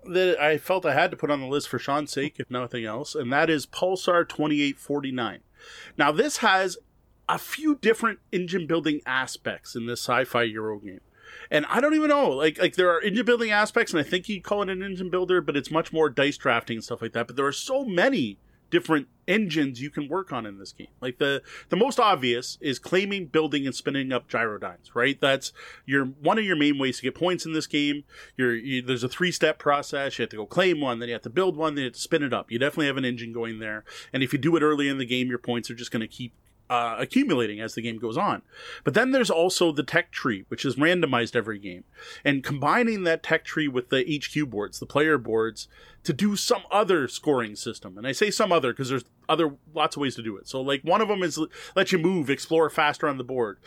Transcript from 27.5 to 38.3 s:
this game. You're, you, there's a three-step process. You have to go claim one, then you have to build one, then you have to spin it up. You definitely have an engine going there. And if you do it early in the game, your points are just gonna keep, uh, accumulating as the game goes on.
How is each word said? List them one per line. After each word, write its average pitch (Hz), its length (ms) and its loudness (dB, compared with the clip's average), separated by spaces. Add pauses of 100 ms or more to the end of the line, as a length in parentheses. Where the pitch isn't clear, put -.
this 156 160 -2
game. 147 380 -2 (320)
You're, 123 180 2
you, 127 260 -4
there's 127 220 -2
a 131 60 0
three-step 165 500 0
process. 139 580 0
You 123 60 -2
have 107 60 -4
to 110 80 -16
go 107 80 -6
claim 175 340 2
one, 123 200 -2
then 120 100 -8
you 120 40 -4
have 110 100 -8
to 120 60 -10
build 175 280 0
one, 156 180 -2
then 143 60 -4
you 131 60 -2
have 117 80 -10
to - 40 -12
spin 160 240 0
it 127 100 -2
up. 104 180 -4
You 113 80 -2
definitely 147 280 0
have 135 100 0
an 131 80 -2
engine 120 280 -6
going 113 260 -6
there. 107 240 -8 (300)
And 135 100 2
if 127 80 -2
you 143 80 0
do 160 160 2
it 151 80 4
early 143 240 4
in 139 100 -2
the 135 80 -4
game, 127 220 0
your 123 120 -4
points 120 300 -4
are 120 60 -10
just 117 160 -12
gonna 113 160 -4
keep, - 260 -14 (360)
uh, 117 300 0
accumulating 127 640 0
as 110 140 -8
the 120 60 -8
game 113 160 -6
goes 110 200 -4
on. 160 240 -2 (420)